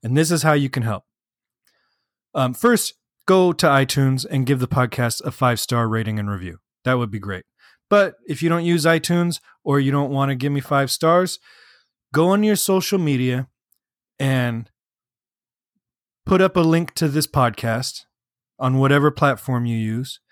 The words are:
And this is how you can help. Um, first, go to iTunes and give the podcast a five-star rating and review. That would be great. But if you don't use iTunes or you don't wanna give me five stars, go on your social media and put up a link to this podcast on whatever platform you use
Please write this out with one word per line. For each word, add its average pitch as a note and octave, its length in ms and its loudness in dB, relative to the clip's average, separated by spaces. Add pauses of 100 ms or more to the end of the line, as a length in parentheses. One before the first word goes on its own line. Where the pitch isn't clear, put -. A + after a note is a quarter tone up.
And A#2+ 140 0
this D#3+ 140 2
is E3 100 0
how D#3 120 4
you C#3+ 160 0
can C3 140 -4
help. G#2+ 200 -4 (1300)
Um, B2+ 220 -2
first, - 400 2 (320)
go F#3 260 4
to - 140 0
iTunes C3+ 640 2
and C3+ 180 -2
give C3+ 120 0
the B2+ 80 -2
podcast A#2+ 560 -2
a - 80 -6
five-star A#2+ 560 0
rating A2 300 -2
and G#2 120 -4
review. F2+ 280 -8 (280)
That B2+ 100 2
would A#2+ 160 -4
be G#2 80 -8
great. G2 260 -10 (420)
But G3+ 280 2 (120)
if D3 140 -8
you E3 80 0
don't E3+ 160 -2
use E3+ 200 2
iTunes E3+ 540 0 (240)
or C#3+ 160 0
you C#3 120 0
don't C#3+ 200 -2
wanna C#3 240 -2
give C#3 160 -4
me C#3+ 80 -2
five C3+ 320 -2
stars, F3 480 0 (760)
go E3 160 2
on G3+ 140 2
your G#3+ 120 4
social F#3+ 440 0
media B2+ 480 -2 (720)
and B2 520 -2 (1500)
put F#3 160 4
up F#3 160 2
a F3+ 40 2
link E3 340 2
to E3 120 0
this C#3+ 200 -2
podcast A#2+ 800 -2 (540)
on C3 200 0
whatever C#3+ 320 4
platform B2+ 540 -2
you A#2 120 -2
use A2+ 420 -6 (120)